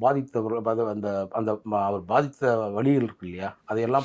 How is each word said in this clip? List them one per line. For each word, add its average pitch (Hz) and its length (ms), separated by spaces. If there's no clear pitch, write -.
பாதித்தவர்கள், 120 640
அது 113 240
அந்த, 101 440
அந்த 110 220
ம-, 104 300
அவர் 98 220
பாதித்த 131 520
வழிகள் 117 460
இருக்கு 101 240
இல்லையா, 92 380
அதையெல்லாம் 117 400